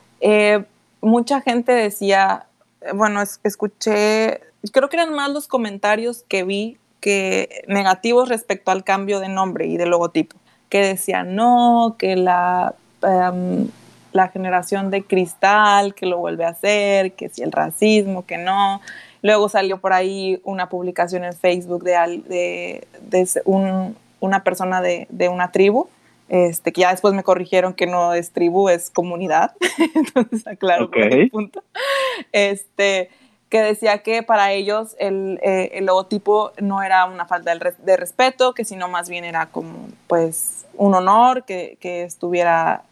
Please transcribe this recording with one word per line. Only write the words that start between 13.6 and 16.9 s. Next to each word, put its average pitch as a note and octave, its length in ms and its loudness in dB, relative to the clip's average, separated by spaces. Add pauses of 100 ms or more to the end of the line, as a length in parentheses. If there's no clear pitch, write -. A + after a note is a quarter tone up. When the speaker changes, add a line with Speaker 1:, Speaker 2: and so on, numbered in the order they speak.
Speaker 1:
la F#3 160 2
generación F#3 600 -4
de G3 140 -2
cristal, G3+ 880 2
que F#3 120 -8
lo F3+ 120 -2
vuelve E3+ 280 -4
a E3+ 40 -2
hacer, G3 600 0